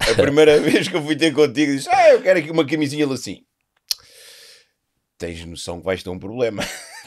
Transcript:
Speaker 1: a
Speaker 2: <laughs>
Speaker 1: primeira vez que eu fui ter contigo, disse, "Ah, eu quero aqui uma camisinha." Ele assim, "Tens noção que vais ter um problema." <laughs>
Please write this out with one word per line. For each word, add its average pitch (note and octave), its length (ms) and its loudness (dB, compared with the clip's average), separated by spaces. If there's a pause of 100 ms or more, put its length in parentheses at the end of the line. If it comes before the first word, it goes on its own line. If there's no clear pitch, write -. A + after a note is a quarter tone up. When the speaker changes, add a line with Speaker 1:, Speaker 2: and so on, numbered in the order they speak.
Speaker 1:
a - 140 0
Speaker 2:
<laughs> - 60 2
Speaker 1:
primeira D3 400 6
vez E3 280 2
que F#3 80 -8
eu D#3+ 60 -2
fui D3+ 140 -4
ter D#3 160 0
contigo, C#3 400 0
disse, C3+ 180 -6
"Ah, E4+ 220 6
eu - 100 4
quero F#3 160 2
aqui D3+ 140 -4
uma D#3+ 140 2
camisinha." D3+ 360 -2
Ele C3+ 120 0
assim, G#2 300 -12 (1700)
"Tens E2+ 260 -10
noção E2+ 360 -12
que D#2+ 40 -20
vais F#2 180 -4
ter F#2 80 -12
um F2+ 80 -10
problema." A2 440 -6
<laughs> - 440 -14